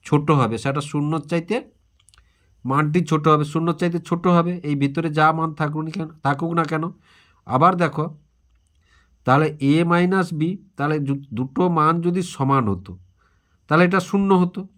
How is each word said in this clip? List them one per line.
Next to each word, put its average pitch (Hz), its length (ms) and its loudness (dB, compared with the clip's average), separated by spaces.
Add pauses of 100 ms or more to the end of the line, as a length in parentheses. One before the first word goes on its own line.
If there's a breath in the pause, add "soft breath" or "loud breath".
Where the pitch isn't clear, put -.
ছোট 147 260 0
হবে, 120 260 2
সেটা 139 240 -4
শূন্যর 151 500 -4
চাইতে 170 240 -4 (1080)
মানটি 151 340 0 (100)
ছোট 151 180 0
হবে, 151 260 4
শূন্যর 165 280 0
চাইতে 170 180 -2 (100)
ছোট 170 180 -2
হবে, 175 260 4 (160)
এই 147 60 0
ভিতরে 139 420 -2
যা 156 100 4 (100)
মান 160 120 -2 (100)
থাকুক 151 260 -4
না 156 120 -10
কেন, 160 120 -8 (160)
থাকুক 170 340 -2
না 165 120 0
কেন। 160 120 -2 (640 soft breath)
আবার 156 340 4
দেখো, 156 240 -2 (1200)
তাহলে 147 220 4 (240)
এ 151 40 4 (160)
মাইনাস 180 360 2 (120)
বি, 160 100 0 (280)
তাহলে 147 180 -2 (120)
দু-, 139 200 -4 (100)
দুটো 131 320 -2
মান 160 320 2
যদি 175 200 0 (140)
সমান 135 360 2
হতো, 92 200 -6 (760)
তাহলে 165 180 4
এটা 180 140 2 (100)
শূন্য 196 200 0 (120)
হতো 180 200 -2 (160)